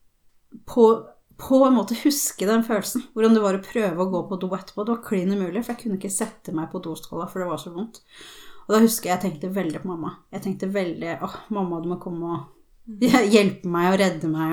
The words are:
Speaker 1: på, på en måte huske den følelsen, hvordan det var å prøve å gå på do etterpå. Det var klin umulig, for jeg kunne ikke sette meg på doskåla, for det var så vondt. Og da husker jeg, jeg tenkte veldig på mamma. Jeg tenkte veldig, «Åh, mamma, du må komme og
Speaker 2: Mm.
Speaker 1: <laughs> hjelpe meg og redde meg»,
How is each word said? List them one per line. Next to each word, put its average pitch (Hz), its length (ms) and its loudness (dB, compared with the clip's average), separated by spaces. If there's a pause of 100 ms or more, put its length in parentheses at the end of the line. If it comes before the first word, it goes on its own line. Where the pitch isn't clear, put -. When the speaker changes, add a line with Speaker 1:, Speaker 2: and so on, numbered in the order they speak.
(680)
Speaker 1:
på, 240 180 4 (540)
på 262 280 4
en 254 80 6
måte 233 280 0
huske - 440 0
den 226 160 4
følelsen, 226 520 -4
hvordan 220 200 6
det 220 80 6
var 196 140 2
å 196 80 -8
prøve 185 400 -2
å 190 80 -2
gå 175 160 -2
på 185 120 -6
do 185 140 -4
etterpå. 196 300 -8
Det 233 100 -2
var 226 120 -6
klin 190 260 0
umulig, 196 320 -2
for 247 100 -6
jeg - 80 -12
kunne 196 160 -4
ikke 196 140 -8
sette - 420 -6
meg 160 160 -6
på 185 140 -8
doskåla, 160 460 -10
for 190 120 -6
det 180 60 -4
var 151 140 -6
så 175 120 -14
vondt. 208 280 -10 (580)
Og 208 160 0
da - 20 6
husker 226 320 4
jeg, 185 60 2
jeg 190 80 -4
tenkte 185 300 -4
veldig 165 280 -2
på 185 80 -6
mamma. 160 220 -6 (180)
Jeg - 140 -10
tenkte 190 260 -4
veldig, 170 520 -4
«Åh, - 160 -8 (120)
mamma, 180 320 -4
du 170 60 -6
må 175 140 -6
komme 170 340 -6
og 139 60 -8 (380)
Speaker 2:
Mm. 220 180 -16
Speaker 1:
<laughs> 240 320 4
hjelpe 202 400 4
meg 175 220 2
og 196 80 4
redde 170 260 0
meg», 160 260 0